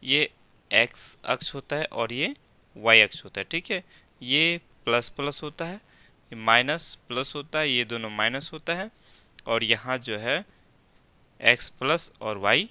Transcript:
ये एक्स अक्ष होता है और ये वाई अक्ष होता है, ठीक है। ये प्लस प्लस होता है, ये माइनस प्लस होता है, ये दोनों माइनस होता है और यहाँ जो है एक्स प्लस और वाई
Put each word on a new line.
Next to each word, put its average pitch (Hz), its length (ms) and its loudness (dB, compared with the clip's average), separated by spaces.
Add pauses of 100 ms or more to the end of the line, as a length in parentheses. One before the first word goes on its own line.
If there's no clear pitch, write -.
ये 139 260 2 (420)
एक्स - 520 2
अक्ष - 300 -4
होता 143 220 -6
है 156 80 -4
और 113 280 -4
ये 165 240 -4 (400)
वाई 113 240 8
अक्ष - 240 2
होता 98 160 -10
है, 95 100 -6
ठीक 165 200 -6
है। 185 140 -6 (380)
ये 160 380 2 (240)
प्लस 120 240 2
प्लस 143 340 -6
होता 151 220 -10
है, 175 120 -10
ये - 600 -20
माइनस 120 640 2 (100)
प्लस 123 260 -4
होता 151 240 -6
है, 151 120 0
ये 123 140 0
दोनों 113 260 -8
माइनस 113 420 -2
होता 165 220 -6
है 196 160 -8 (560)
और 113 180 0
यहाँ 123 340 0
जो 120 200 -8
है 131 260 -4 (1000)
एक्स 117 260 2
प्लस 151 520 -4
और 107 180 -6
वाई 117 320 2